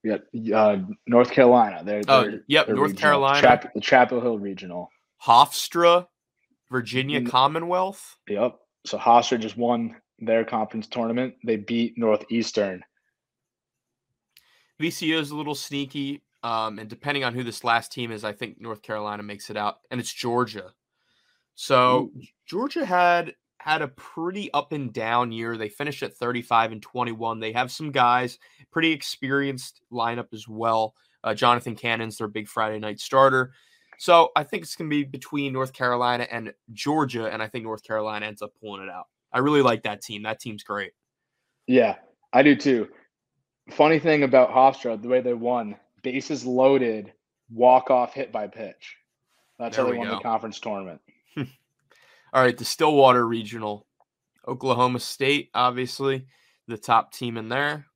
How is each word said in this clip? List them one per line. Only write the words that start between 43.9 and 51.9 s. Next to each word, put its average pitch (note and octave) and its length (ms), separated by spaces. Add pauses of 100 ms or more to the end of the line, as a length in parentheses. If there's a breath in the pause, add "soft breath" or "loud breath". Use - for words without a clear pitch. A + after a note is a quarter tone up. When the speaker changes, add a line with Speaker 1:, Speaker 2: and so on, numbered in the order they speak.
Speaker 1:
thing D3+ 240
about B2+ 280
Hofstra, B2+ 500
the A#2+ 60
way B2+ 140
they A#2+ 120
won, A#2 420 (280)
bases C3 420
loaded, B2+ 640 (380)
walk-off B2 640
hit B2+ 180
by G#2+ 160
pitch. G2+ 480 (600)
That's A2+ 180
Speaker 2:
There C3 80
Speaker 1:
how B2 80
they - 20
Speaker 2:
we A#2+ 60
Speaker 1:
won G#2 100
the G2+ 80
Speaker 2:
go. G2 40
Speaker 1:
conference A2 380
tournament. G2 420 (180)
Speaker 2:
<laughs> - 180
All - 1040